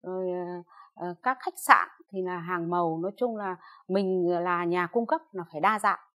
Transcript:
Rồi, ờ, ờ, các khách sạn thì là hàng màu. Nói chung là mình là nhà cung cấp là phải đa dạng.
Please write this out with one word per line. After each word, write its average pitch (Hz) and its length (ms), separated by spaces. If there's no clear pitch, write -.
Rồi, 185 280
ờ, 175 300
ờ, 175 280
các 262 180
khách - 260
sạn 156 200
thì 190 100
là 180 160
hàng 170 320
màu. 170 340
Nói 196 140
chung 233 200
là 190 180
mình 185 420
là 175 360
nhà 175 220
cung 233 180
cấp 320 160
là 185 200
phải 151 100
đa 208 180
dạng. 202 200